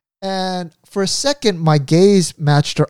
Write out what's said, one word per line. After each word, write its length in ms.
and 520
for 200
a 40
second, 520
my 180
gaze 600
matched 400
her 120